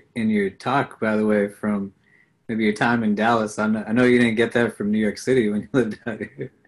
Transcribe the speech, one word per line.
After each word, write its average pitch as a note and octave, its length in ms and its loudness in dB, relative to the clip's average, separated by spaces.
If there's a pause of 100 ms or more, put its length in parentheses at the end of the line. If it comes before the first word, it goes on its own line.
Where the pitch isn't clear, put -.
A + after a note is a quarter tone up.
(160)
in A2+ 120 -2
your G2+ 220 2
talk, C3+ 480 -4
by A2 160 0
the G#2+ 100 0
way, G#2 220 2
from G2+ 460 -6 (560)
maybe A2 160 -2
your G#2 80 2
time A#2+ 320 0
in G#2+ 100 0
Dallas. A2 460 0
I G#2+ 100 0
kn-, G#2+ 160 -2
I A2 60 -6
know B2 100 4
you B2 160 6
didn't A#2 160 2
get A#2 200 0
that A#2 220 0
from G#2 140 -4
New G#2+ 80 0
York G#2 200 -2
City B2 320 0
when G#2 100 -2
you - 100 -8
<laughs> - 20 -20
lived A2+ 320 -2
out G#2+ 140 -8
here. B2+ 320 -12 (180)